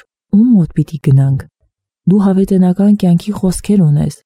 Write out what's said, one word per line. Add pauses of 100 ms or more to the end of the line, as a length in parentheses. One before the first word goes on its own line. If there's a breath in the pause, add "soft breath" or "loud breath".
(320)
ում
մոտ
պիտի
գնանք։ (680)
Դու
հավիտենական
կյանքի
խոսքեր
ունես, (120)